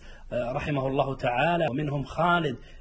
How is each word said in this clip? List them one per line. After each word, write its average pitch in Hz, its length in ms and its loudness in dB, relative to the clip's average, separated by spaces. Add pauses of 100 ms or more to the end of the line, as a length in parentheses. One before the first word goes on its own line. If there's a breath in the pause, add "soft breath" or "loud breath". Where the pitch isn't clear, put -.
(340 loud breath)
آه، 120 180 -2
رحمه 139 360 0
الله 135 280 0
تعالى، 151 540 2
ومنهم 143 340 -2
خالد 160 540 2 (240 loud breath)